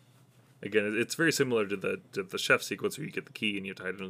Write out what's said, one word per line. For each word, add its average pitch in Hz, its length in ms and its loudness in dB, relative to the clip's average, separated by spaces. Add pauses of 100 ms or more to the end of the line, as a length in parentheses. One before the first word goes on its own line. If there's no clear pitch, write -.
(600)
Again, 104 240 2
it, 107 100 0
it's 117 200 0
very 160 160 4
similar 123 360 4
to 101 80 -2
the, 95 260 -4 (120)
to 98 100 -2
the 90 140 -6
chef - 240 4
sequence 98 360 -4
where 104 80 -8
you 95 60 -8
get 95 140 -8
the - 60 -20
key 104 260 -2
and 95 80 -6
you 95 80 -8
tie 90 160 -10
it 98 120 -8
under 95 80 -8